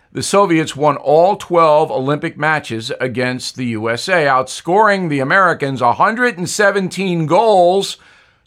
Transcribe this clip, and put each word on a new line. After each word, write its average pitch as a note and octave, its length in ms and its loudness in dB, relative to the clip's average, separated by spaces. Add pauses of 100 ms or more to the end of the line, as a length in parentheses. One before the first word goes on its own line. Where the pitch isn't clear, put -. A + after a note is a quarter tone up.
(120)
the C3+ 100 -8
Soviets E3+ 540 0
won C#3+ 200 0
all E3 400 2
twelve D#3+ 540 2
Olympic C#3+ 480 -4
matches C#3 640 -4
against B2+ 560 -4
the B2+ 100 -6
U A2+ 240 -4
S A#2 180 -6
A, F3 180 2
outscoring F3+ 840 0
the C#3+ 100 -2
Americans C#3+ 640 0
a A#2+ 140 2
hundred G#3+ 440 0
and F3 100 -6
seventeen F#3+ 760 0
goals F#3+ 720 2 (500)